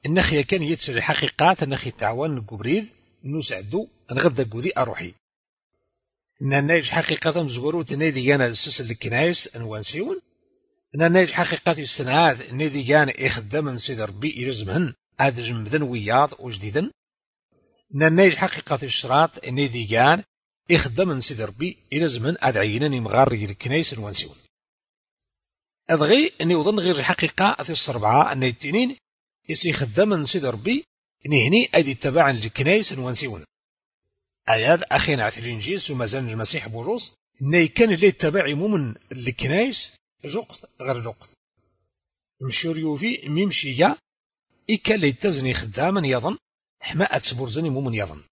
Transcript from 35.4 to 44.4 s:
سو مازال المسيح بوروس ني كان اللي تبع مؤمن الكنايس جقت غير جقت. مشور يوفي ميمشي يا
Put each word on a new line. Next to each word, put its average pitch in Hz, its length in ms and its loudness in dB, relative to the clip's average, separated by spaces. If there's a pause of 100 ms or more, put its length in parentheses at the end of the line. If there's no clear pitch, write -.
سو 147 140 -2
مازال 123 340 -2
المسيح 113 400 -2
بوروس 123 460 -6 (260)
ني 160 280 4
كان 226 240 4
اللي 185 200 6
تبع 156 420 0
مؤمن 156 400 0 (180)
الكنايس 131 800 -2 (340)
جقت - 460 -8 (100)
غير 131 200 -4
جقت. 113 320 -12 (1080)
مشور 156 380 0
يوفي 156 500 -4
ميمشي 151 480 0
يا 170 200 4 (760)